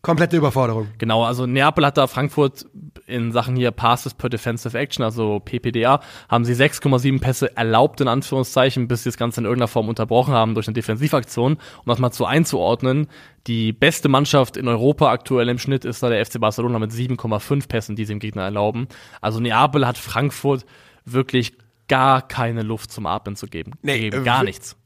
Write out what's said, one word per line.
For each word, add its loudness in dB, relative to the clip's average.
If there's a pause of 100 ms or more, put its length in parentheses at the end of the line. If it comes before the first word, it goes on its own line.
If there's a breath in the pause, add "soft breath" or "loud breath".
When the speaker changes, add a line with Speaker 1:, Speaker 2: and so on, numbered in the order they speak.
Speaker 1:
Komplette 2
Überforderung. 0 (100)
Speaker 2:
Genau, 2
also -2
Neapel 2
hat 2
da 6
Frankfurt -2 (400)
in -4
Sachen -2
hier 2
Passes 0
per -6
Defensive -6
Action, -4
also 0
P -6
P -2
D 0
A, 4 (300 loud breath)
haben 2
sie 0
sechs 2
Komma 2
sieben 2
Pässe -2
erlaubt, 2
in 2
Anführungszeichen, 0
bis -2
sie -4
das -8
Ganze -4
in -4
irgendeiner 0
Form -2
unterbrochen 2
haben 2
durch -2
eine -6
Defensivaktion. 0
Um -10
das 0
mal 0
so -4
einzuordnen, 0 (400 loud breath)
die 0
beste 2
Mannschaft 4
in -4
Europa 2
aktuell 0
im -2
Schnitt -2
ist -6
da 2
der 2
F -2
C -10
Barcelona 0
mit -2
sieben -4
Komma -4
fünf -2
Pässen, -6
die -4
sie -8
dem -6
Gegner -6
erlauben. -2 (340 loud breath)
Also -2
Neapel 4
hat -2
Frankfurt -2 (380 soft breath)
wirklich 0 (340)
gar 4
keine -4
Luft -6
zum -8
Atmen -6
zu -14
geben. -12 (100)
Speaker 1:
Nee, -2
Speaker 2:
Gegeben, -4
Speaker 1:
äh, -4
Speaker 2:
gar 4
Speaker 1:
w-, 2
Speaker 2:
nichts. -12 (100)